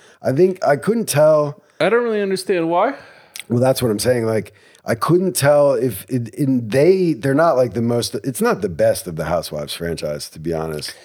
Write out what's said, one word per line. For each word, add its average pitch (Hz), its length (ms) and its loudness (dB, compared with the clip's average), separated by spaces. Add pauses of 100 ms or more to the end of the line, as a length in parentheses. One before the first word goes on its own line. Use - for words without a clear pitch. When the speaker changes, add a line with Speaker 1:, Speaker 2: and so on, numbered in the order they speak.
(220)
Speaker 1:
I 127 100 0
think 180 340 2
I 143 100 2
couldn't 220 300 -2
tell. 151 560 2 (160)
Speaker 2:
I 175 120 2
don't 240 140 2
really 220 180 -2
understand 190 480 -2
why. 202 240 0 (560)
Speaker 1:
Well, 120 100 2
that's 131 220 2
what 120 80 2
I'm 104 80 -2
saying. 117 260 0
Like, 110 300 -2 (320)
I 110 80 0
couldn't 180 420 2
tell 143 380 4
if 117 340 -4
it, 120 260 -4
in, 131 340 0
they, 165 460 4
they're 135 200 -2
not, 156 220 4
like, 123 180 2
the 117 80 -2
most, 117 320 0 (100)
it's 131 160 -4
not 214 220 0
the 104 80 -2
best 110 360 0
of 82 100 -8
the 80 100 -4
Housewives 76 480 -4
franchise, 78 560 -6
to - 80 -20
be 80 160 -4
honest. 80 400 -6 (100)